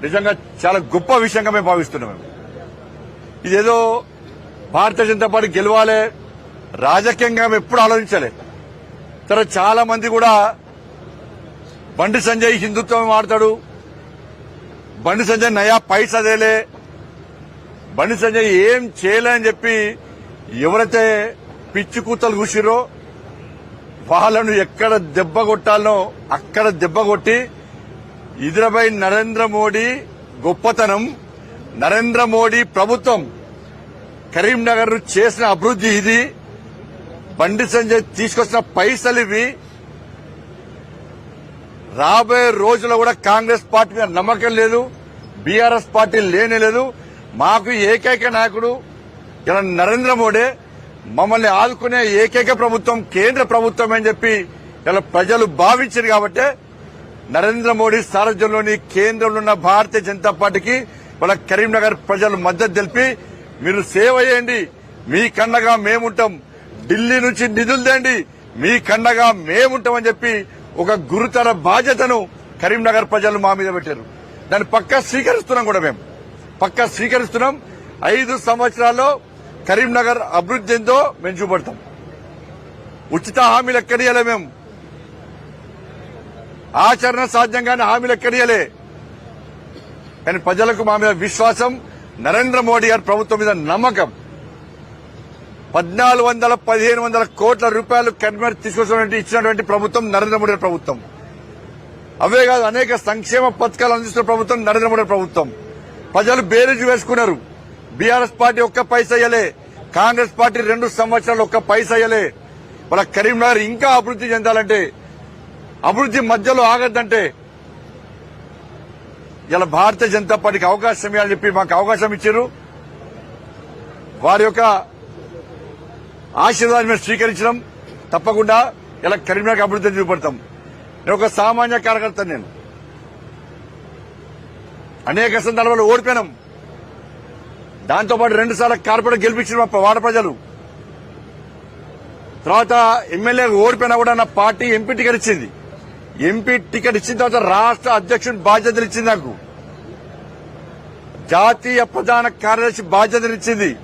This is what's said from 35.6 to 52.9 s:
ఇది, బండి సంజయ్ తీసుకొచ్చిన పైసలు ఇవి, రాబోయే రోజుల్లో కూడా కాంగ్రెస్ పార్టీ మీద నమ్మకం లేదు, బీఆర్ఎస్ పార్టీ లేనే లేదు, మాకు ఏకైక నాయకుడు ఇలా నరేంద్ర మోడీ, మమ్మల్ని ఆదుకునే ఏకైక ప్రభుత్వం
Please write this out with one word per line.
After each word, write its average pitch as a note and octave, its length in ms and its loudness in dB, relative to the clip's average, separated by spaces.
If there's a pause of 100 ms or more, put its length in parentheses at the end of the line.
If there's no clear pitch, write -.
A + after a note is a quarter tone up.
ఇది, A3 220 2 (1160)
బండి G#3 360 0
సంజయ్ A3+ 280 2 (160)
తీసుకొచ్చిన A3+ 420 -2 (180)
పైసలు A#3+ 480 0
ఇవి, G#3+ 180 -2 (2500)
రాబోయే A#3 480 4 (140)
రోజుల్లో A#3 400 2
కూడా A#3 120 2 (140)
కాంగ్రెస్ A3 360 2 (100)
పార్టీ A3 220 4
మీద A3 120 -2 (100)
నమ్మకం A3 420 0
లేదు, A3+ 200 2 (640)
బీఆర్ఎస్ A3+ 520 2
పార్టీ A3 240 2 (140)
లేనే A3+ 300 2
లేదు, A3+ 200 2 (580)
మాకు G3+ 280 2 (200)
ఏకైక A#3 480 0
నాయకుడు A3+ 320 -2 (800)
ఇలా F#3 120 2 (200)
నరేంద్ర B3 420 2
మోడీ, A3 220 2 (720)
మమ్మల్ని G#3+ 320 2 (100)
ఆదుకునే B3 400 -2 (220)
ఏకైక A#3 360 2
ప్రభుత్వం A#3 400 0 (160)